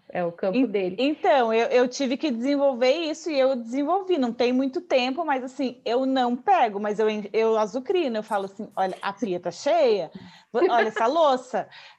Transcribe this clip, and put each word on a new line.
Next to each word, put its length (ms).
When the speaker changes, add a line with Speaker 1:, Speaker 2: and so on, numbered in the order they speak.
Speaker 1:
É 160
o 80
campo 260
Speaker 2:
En-, 80
Speaker 1:
dele. 320
Speaker 2:
então, 560
eu, 140
eu 200
tive 280
que 160
desenvolver 580
isso 400
e 80
eu 160
desenvolvi. 640
Não 140
tem 200
muito 280
tempo, 440
mas 200
assim, 400
eu 200
não 320
pego, 440
mas 180
eu 100
en-, 240
eu 240
azucrino, 600
eu 80
falo 220
assim, 300
"Olha, 240
a 120
pia 260
tá 140
cheia. 580
Vo-, 160
olha 200
essa 180
louça, 600